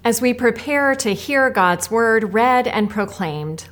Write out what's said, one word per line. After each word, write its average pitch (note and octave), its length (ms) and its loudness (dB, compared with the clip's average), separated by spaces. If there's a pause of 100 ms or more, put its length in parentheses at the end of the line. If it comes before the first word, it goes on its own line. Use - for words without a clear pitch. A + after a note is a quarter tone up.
As A#3 140 0
we B3 140 2
prepare C4+ 600 0
to G#3 180 -2
hear C4+ 340 0
God's F3+ 420 0
word A3 440 2
read B3 340 2
and G#3+ 220 -2
proclaimed, D#3+ 800 -6